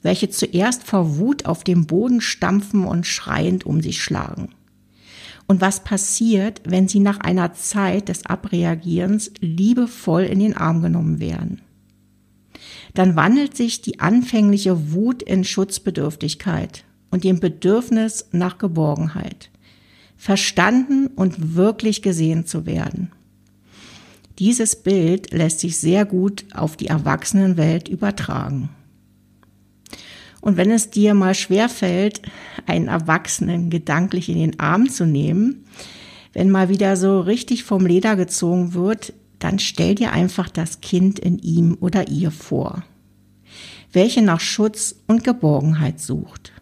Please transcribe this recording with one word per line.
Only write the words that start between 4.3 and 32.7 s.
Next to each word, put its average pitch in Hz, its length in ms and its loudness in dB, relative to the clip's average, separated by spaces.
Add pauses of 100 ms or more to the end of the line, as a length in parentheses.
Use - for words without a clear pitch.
Und 190 140 4
was 196 220 0
passiert, 208 840 0
wenn 185 220 2
sie 196 140 2
nach 202 200 2
einer 180 340 -2
Zeit 202 540 -2
des - 160 -8
Abreagierens 180 1160 -2
liebevoll 190 840 2
in 190 160 0
den 208 180 2
Arm 165 240 0
genommen 165 380 0
werden? - 420 -6 (1300)
Dann 185 220 4
wandelt 254 400 2
sich 233 260 -4
die - 180 -8
anfängliche 196 920 2
Wut 233 300 0
in 190 220 0
Schutzbedürftigkeit - 1400 -4 (260)
und 185 140 -2
dem 185 160 2
Bedürfnis 220 920 0
nach 180 260 -2
Geborgenheit, 160 920 -4 (680)
verstanden 254 920 2
und 165 480 -2
wirklich 214 460 2
gesehen 165 440 0
zu 160 200 -8
werden. 165 440 -6 (1300)
Dieses 226 360 2
Bild 180 580 0
lässt 160 280 0
sich 165 160 -4
sehr 185 280 2
gut 196 400 -2 (100)
auf 160 220 -4
die - 120 -8
Erwachsenenwelt 165 1000 0
übertragen. 170 800 -6 (1700)
Und 202 160 2
wenn 185 140 4
es 220 200 2
dir 208 240 4
mal 190 200 4
schwerfällt, 196 840 0 (460)
einen - 220 0